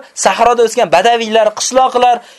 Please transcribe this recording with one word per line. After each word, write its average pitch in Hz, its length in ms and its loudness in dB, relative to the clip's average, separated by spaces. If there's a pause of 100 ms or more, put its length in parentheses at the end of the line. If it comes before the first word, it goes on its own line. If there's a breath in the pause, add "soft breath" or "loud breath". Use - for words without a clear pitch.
(120 loud breath)
sahroda 233 500 0
o'sgan 220 300 -2
badaviylar, 226 560 0
qishloqlar, 247 680 0 (220 loud breath)